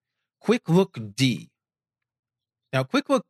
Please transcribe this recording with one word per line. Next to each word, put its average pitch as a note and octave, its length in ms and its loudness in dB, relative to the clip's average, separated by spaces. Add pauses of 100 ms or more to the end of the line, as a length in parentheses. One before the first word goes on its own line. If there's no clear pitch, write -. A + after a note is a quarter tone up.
(400)
Quick A3+ 300 -2
Look F#3 300 2 (160)
D. B2+ 340 0 (1200)
Now, C3 100 0
Quick C#4 240 -2
Look C4 220 0